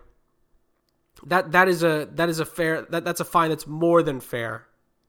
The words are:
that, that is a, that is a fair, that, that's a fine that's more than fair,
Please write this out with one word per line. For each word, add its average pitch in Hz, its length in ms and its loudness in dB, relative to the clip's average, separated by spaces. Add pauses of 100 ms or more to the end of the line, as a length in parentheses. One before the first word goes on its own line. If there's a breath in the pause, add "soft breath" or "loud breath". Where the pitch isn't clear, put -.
(1300)
that, 175 260 0
that 185 160 6
is 170 140 2
a, 156 300 2
that 170 180 0
is 160 100 -2
a 156 60 -4
fair, 160 420 -2
that, 165 160 -4
that's 175 160 -4
a 165 60 -6
fine 165 240 2
that's 156 160 -6
more 165 360 4
than 139 180 -2
fair, 113 480 -8 (400)